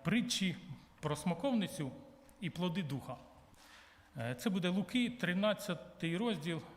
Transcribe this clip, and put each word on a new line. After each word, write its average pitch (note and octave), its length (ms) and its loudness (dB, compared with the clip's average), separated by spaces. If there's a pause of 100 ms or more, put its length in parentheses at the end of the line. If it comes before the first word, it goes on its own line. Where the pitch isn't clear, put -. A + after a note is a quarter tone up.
притчі F#3+ 540 2 (420)
про D3 160 2
смоковницю F3 760 0 (480)
і F#3 100 -2
плоди F3 340 0
духа. C3+ 340 -4 (1000)
Е, B2 180 -2
це A#3 140 0
буде F#3 200 2
Луки, G#3 400 2
тринадцятий F3+ 1080 0
розділ F3 440 0 (160)